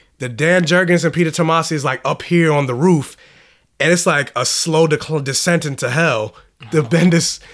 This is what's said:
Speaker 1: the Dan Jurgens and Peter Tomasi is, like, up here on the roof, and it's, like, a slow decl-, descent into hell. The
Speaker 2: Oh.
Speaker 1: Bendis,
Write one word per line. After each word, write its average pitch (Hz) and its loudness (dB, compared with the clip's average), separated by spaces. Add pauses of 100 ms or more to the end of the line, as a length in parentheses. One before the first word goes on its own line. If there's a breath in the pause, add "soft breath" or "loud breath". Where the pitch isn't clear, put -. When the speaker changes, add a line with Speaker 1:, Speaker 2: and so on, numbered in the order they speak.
(200 soft breath)
Speaker 1:
the 127 -8
Dan 160 0
Jurgens 175 2
and 160 -2
Peter 165 0
Tomasi 165 0
is, 147 -4
like, 131 -4
up - -4
here 170 2
on 143 2
the 123 -2
roof, 151 2 (640 soft breath)
and 156 2
it's, 175 0
like, 147 0
a 123 -2
slow 160 0
decl-, 151 -2
descent 151 -2
into 135 -6
hell. 123 0 (380 soft breath)
The 160 2
Speaker 2:
Oh. 147 4
Speaker 1:
Bendis, 165 2 (140 soft breath)